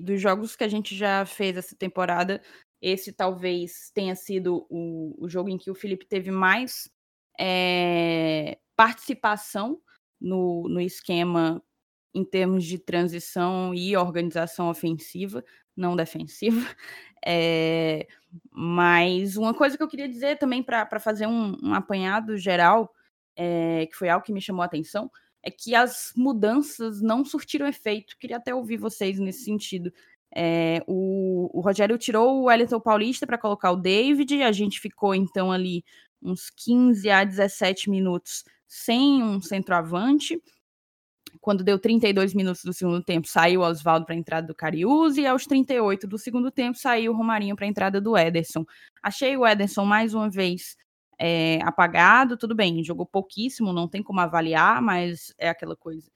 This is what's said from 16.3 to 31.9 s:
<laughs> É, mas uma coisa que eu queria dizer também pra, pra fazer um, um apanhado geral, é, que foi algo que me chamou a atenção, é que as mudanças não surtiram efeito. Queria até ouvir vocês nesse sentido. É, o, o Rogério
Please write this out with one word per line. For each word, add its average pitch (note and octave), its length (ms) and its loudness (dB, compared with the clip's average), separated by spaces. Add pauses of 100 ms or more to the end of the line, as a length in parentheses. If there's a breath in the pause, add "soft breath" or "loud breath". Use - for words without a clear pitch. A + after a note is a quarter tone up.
<laughs> - 440 -20 (120)
É, E3 800 0 (460 soft breath)
mas F3 840 2
uma A3 160 0
coisa C#4 240 2
que - 40 -2
eu D#4 60 -2
queria C#4 220 -8
dizer C4+ 280 -4
também C4 240 -2
pra, A#3 240 -2
pra G#3+ 140 -6
fazer G#3+ 260 -2
um, A3 380 -2
um G3+ 100 -2
apanhado G3 640 -2
geral, F3+ 560 4 (420)
é, E3 520 -2
que D#3+ 100 -16
foi F3+ 140 -4
algo F#3 160 2
que G#3+ 80 -6
me G3 80 -6
chamou F#3 200 -6
a F3 40 0
atenção, F3 440 -8 (320 soft breath)
é - 80 -10
que - 240 -8
as A#3+ 440 0
mudanças A#3 840 0
não A3+ 220 2
surtiram C#4+ 420 -6
efeito. G#3+ 540 -6
Queria A#3 160 -10
até B3 180 -8
ouvir A#3 220 -6
vocês G3+ 440 -4
nesse F#3+ 260 -6
sentido. F#3+ 440 -6 (460 soft breath)
É, E3 500 0
o, F#3 720 0
o F3+ 40 -2
Rogério G3+ 360 2